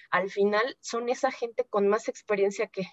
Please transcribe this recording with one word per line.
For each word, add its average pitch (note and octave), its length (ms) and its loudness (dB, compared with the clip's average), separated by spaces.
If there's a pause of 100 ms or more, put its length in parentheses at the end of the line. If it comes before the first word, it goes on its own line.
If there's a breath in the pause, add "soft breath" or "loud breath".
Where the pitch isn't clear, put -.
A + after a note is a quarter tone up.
(100)
al F#3 180 0
final G#3 520 0
son A#3+ 280 -6
esa C4 220 0
gente A#3+ 340 -4
con G3+ 220 0
más G#3+ 220 2
experiencia G3+ 580 0
que, F#3+ 160 -8 (100)